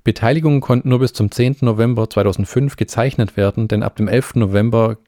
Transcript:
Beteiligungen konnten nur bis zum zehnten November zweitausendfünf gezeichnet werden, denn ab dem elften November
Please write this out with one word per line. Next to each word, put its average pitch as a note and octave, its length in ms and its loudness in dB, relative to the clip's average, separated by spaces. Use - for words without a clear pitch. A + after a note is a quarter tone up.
Beteiligungen C#3+ 560 0
konnten B2+ 300 0
nur B2 100 2
bis C3 140 0
zum G#2 180 -2
zehnten B2+ 340 0
November A2+ 440 0
zweitausendfünf G#2 640 -2
gezeichnet A#2 640 -2
werden, G#2 300 0
denn G#2+ 160 0
ab - 120 -4
dem G#2+ 120 -2
elften A#2+ 320 -2
November A2 580 2